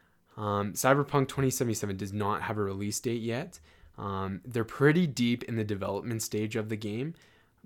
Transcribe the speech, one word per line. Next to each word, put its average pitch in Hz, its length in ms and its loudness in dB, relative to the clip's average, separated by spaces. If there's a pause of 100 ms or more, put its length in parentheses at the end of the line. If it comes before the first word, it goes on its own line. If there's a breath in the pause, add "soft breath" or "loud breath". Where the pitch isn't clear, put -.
(380 soft breath)
Um, 101 360 0
Cyberpunk 139 540 4
twenty 135 220 0
seventy-seven 107 480 -2
does 98 160 -6
not 101 280 0
have 107 160 -4
a 107 60 0
release 98 360 -2
date 117 220 -2
yet. 117 380 -4 (380 soft breath)
Um, 95 480 -4
they're 117 180 0
pretty 151 440 6
deep 120 360 2
in 120 120 -4
the 110 80 2
development 101 580 -2
stage 107 340 -2
of 110 140 -2
the 113 80 -2
game, 110 360 -4 (520 soft breath)